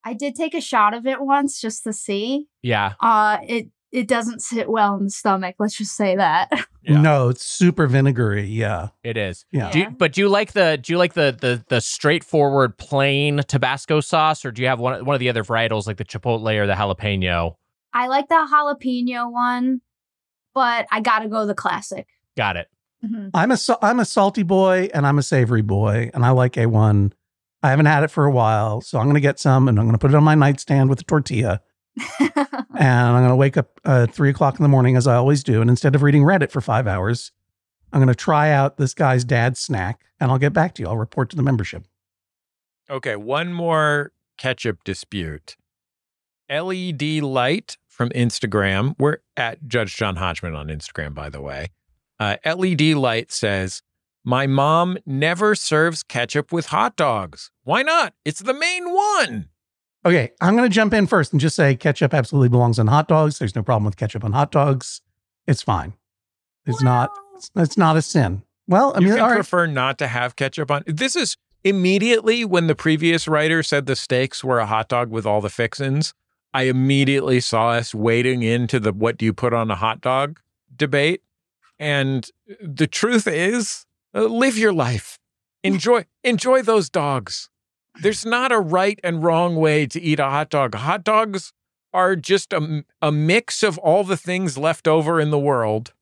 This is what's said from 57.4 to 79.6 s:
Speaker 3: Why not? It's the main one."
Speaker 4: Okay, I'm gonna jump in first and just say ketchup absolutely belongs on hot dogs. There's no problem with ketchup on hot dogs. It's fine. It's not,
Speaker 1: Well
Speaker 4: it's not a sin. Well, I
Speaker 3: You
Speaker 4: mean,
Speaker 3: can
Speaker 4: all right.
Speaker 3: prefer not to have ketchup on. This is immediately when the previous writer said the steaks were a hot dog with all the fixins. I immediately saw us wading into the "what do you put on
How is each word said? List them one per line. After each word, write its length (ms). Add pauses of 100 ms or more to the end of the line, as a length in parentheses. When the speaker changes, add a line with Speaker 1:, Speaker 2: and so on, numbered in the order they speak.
Speaker 3:
Why 180
not? 320 (100)
It's 160
the 140
main 380
one." 560 (560)
Speaker 4:
Okay, 360
I'm 160
gonna 120
jump 240
in 140
first 260
and 80
just 160
say 200
ketchup 360
absolutely 360
belongs 300
on 100
hot 200
dogs. 300
There's 160
no 80
problem 220
with 120
ketchup 280
on 80
hot 180
dogs. 500 (460)
It's 160
fine. 320 (720)
It's 160
not, 280 (440)
Speaker 1:
Well 100
Speaker 4:
it's 140
not 180
a 60
sin. 400 (260)
Well, 260
I 60
Speaker 3:
You 60
Speaker 4:
mean, 80
Speaker 3:
can 80
Speaker 4:
all 80
right. 60
Speaker 3:
prefer 300
not 320
to 100
have 280
ketchup 340
on. 160
This 300
is 200 (280)
immediately 800
when 220
the 80
previous 540
writer 340
said 240
the 100
steaks 480
were 160
a 60
hot 220
dog 220
with 160
all 140
the 80
fixins. 680 (400)
I 100
immediately 760
saw 300
us 240
wading 480
into 360
the 140
"what 240
do 80
you 80
put 220
on 160